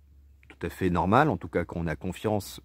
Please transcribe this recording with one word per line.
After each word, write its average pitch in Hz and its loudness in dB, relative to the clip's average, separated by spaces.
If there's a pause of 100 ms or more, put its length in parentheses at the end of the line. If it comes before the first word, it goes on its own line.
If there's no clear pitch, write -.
(480)
tout - -8
à 85 -4
fait 92 0
normal, 95 4
en 107 2
tout 90 -8
cas 87 0
quand - -8
on 85 -2
a 78 -2
confiance, - -4